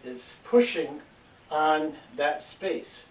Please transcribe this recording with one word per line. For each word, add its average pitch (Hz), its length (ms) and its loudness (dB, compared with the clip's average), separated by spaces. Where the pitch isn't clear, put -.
is 127 280 -12
pushing 160 560 2
on 156 440 2
that 147 260 0
space - 580 -6